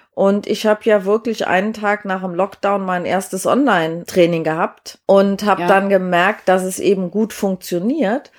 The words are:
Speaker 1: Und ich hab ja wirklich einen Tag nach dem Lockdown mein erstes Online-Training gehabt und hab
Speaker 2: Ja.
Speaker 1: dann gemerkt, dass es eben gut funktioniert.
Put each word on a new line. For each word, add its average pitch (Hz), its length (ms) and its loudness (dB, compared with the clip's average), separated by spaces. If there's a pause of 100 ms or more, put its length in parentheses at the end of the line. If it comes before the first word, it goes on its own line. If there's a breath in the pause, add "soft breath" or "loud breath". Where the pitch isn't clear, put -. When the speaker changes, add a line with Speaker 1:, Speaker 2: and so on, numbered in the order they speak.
(140 loud breath)
Speaker 1:
Und 196 340 0
ich 214 200 -2
hab 214 180 0
ja 208 200 2
wirklich 220 420 -2
einen 202 240 0
Tag 208 320 -4
nach 190 180 -4
dem 185 140 -6
Lockdown 196 480 -2
mein 180 220 -4
erstes 190 420 -4
Online-Training 170 960 2
gehabt - 600 -4
und 196 400 4
hab 190 140 2
Speaker 2:
Ja. 175 80 -2
Speaker 1:
dann 190 200 4
gemerkt, 185 640 0
dass 185 140 2
es 185 160 -6
eben 185 300 0
gut 214 220 -2
funktioniert. 202 1080 -4